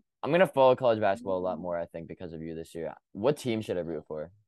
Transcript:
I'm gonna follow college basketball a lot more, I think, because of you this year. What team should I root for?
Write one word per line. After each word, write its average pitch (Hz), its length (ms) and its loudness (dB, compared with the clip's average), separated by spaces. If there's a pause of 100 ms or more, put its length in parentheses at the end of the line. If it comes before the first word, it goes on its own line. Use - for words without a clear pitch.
(240)
I'm 131 80 -2
gonna 175 160 6
follow 127 280 6
college 117 240 2
basketball 98 380 0
a - 20 -2
lot 90 200 -4
more, 87 180 -4
I 85 80 -4
think, 82 220 -12
because 82 260 -12
of 80 80 -10
you 82 140 -8
this 80 200 -12
year. 80 180 -8 (200)
What 127 240 2
team 113 240 -2
should 104 160 -4
I 90 40 -2
root 78 260 -6
for? 78 240 -10 (160)